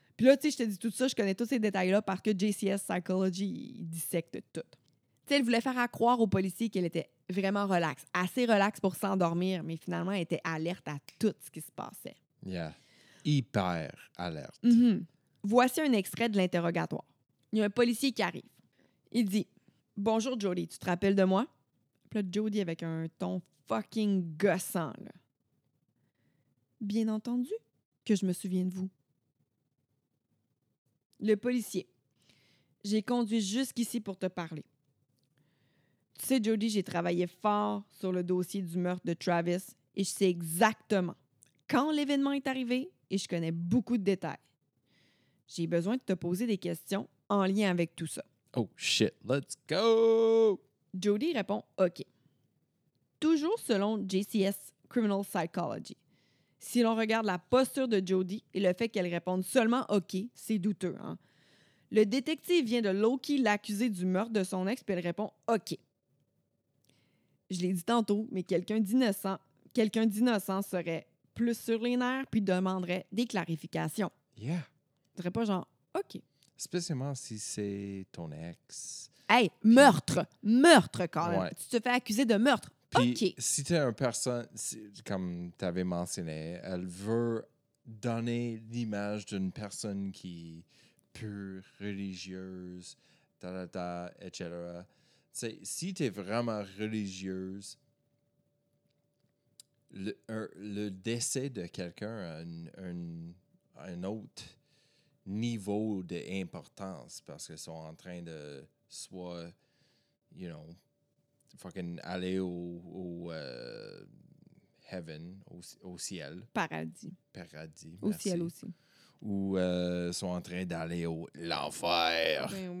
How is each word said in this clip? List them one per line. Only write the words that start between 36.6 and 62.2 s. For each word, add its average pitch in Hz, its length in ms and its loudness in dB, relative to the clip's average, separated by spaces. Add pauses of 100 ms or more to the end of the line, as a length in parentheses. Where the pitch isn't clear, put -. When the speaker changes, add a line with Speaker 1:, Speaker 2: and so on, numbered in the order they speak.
Speaker 1:
j'ai 208 160 2
travaillé 175 420 0
fort 208 640 0
sur 185 220 -4
le 180 100 0
dossier 180 400 -2
du 170 160 -4
meurtre 180 260 -2
de 170 100 -2
Travis 175 500 0 (320)
et 196 80 2
je - 40 -2
sais 196 220 2
exactement 175 840 0 (520)
quand 294 220 4
l'événement 285 420 2
est 277 140 -2
arrivé 262 440 -2 (200)
et 196 80 0
je - 80 -4
connais 170 240 0
beaucoup 175 480 2
de 196 60 -2
détails. 180 320 0 (1120)
J'ai 170 180 -4
besoin 170 300 2
de 262 60 -4
te - 100 -2
poser 180 340 0
des 220 100 2
questions 180 520 -4 (200)
en 202 180 4
lien 196 220 4
avec 175 280 2
tout 170 100 -4
ça. » - 180 -8 (320)
Speaker 2:
Oh 113 200 0
shit, - 360 2 (160)
let's 139 280 -2 (120)
go! 226 920 6 (380)
Speaker 1:
Jody 208 340 2
répond « 208 320 -2 (140)
OK. » 92 260 2 (1160)
Toujours 320 380 4
selon 208 500 0
J 190 160 2
C 214 180 0
S 196 300 -2 (160)
Criminal 208 340 2
Psychology. 165 720 -4 (640)
Si - 220 0
l'on 226 120 4
regarde 220 320 0
la 185 140 0
posture 262 480 2
de 208 180 4
Jody 185 380 0 (100)
et - 60 -2
le 185 120 4
fait 226 160 0
qu'elle 185 240 -2
réponde 185 320 -2
seulement « 240 440 4
OK », 196 280 0 (180)
c'est - 260 -2
douteux, 185 400 -2
hein ? 170 180 -10 (720)
Le 214 140 6
détective 285 600 2